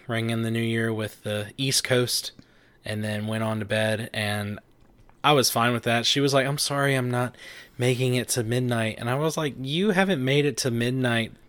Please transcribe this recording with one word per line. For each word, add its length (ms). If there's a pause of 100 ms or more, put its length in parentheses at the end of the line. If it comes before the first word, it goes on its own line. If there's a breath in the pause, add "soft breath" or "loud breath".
rang 240
in 100
the 80
New 100
Year 320
with 300
the 340
East 280
Coast, 480 (560 soft breath)
and 160
then 220
went 180
on 160
to 60
bed, 480
and 460 (640)
I 80
was 180
fine 240
with 100
that. 220
She 140
was 160
like, 100
"I'm 140
sorry 340
I'm 160
not 260 (440 loud breath)
making 340
it 160
to 140
midnight." 560
And 100
I 60
was 220
like, 220
"You 300
haven't 340
made 220
it 120
to 120
midnight, 640 (180)